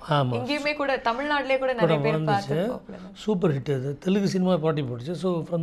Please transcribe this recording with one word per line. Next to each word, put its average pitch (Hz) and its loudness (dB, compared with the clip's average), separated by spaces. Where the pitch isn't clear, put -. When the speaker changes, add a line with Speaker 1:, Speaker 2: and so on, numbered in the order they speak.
Speaker 1:
ஆமா. 139 4
Speaker 2:
இங்கேயுமே 285 -2
கூட, 277 0
தமிழ்நாட்டிலே 269 0
கூட - -
Speaker 1:
கூட 262 0
Speaker 2:
நிறைய 160 2
பேர் 156 2
Speaker 1:
வந்துச்சு. 156 -2
Speaker 2:
பார்த்துருப்போம். 139 -2
Speaker 1:
சூப்பர் 185 0
ஹிட் 139 -2
அது. 135 -4
தெலுங்கு 196 2
சினிமா 185 2
பாட்டி 156 0
போட்டுச்சு. 123 -6
So, 175 -2
from 170 -4